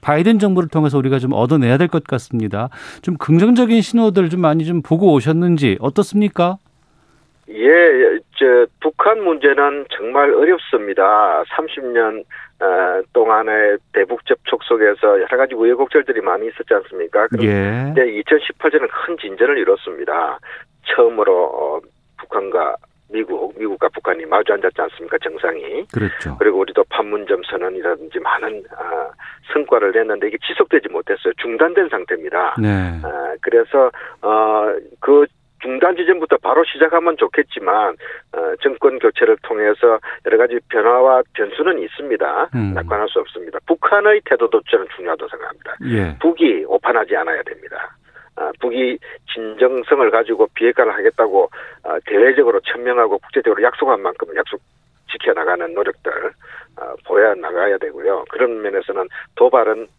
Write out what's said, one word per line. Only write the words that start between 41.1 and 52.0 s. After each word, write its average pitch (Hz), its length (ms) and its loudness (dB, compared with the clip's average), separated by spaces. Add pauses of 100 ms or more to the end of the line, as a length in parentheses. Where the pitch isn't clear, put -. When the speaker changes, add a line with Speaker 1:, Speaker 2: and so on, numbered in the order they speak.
Speaker 2:
변수는 151 460 -4
있습니다. 127 760 -6
Speaker 1:
음. 104 220 -4
Speaker 2:
낙관할 95 340 -4
수 - 100 -2
없습니다. - 460 -12
북한의 208 600 2
태도도 135 440 2
저는 98 160 2 (100)
중요하다고 - 340 -8
생각합니다. - 460 -14 (100)
Speaker 1:
예. 98 340 -4
Speaker 2:
북이 135 480 2
오판하지 - 480 0
않아야 - 280 -4
됩니다. - 520 -14 (400)
아, 113 240 -8
북이 123 400 -2 (340)
진정성을 120 760 0
가지고 110 420 2
비핵화를 113 400 2
하겠다고, 98 560 2 (340)
아, 80 220 -6